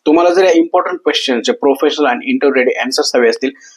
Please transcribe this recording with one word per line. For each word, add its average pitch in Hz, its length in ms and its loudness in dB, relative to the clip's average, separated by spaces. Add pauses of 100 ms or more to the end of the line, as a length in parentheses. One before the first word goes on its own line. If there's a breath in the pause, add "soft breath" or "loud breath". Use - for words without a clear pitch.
तुम्हाला 170 240 4
जर 185 140 2
या 180 120 4
इम्पॉर्टंट 175 440 0
क्वेश्चन्सचे 127 540 -2
प्रोफेशनल 143 520 0
आणि 123 260 -2
इंटरव्ह्यू 131 320 0
रेडी 123 160 -2
आन्सर्स 127 360 -4
हवे 120 140 2
असतील, 131 220 -4 (260 loud breath)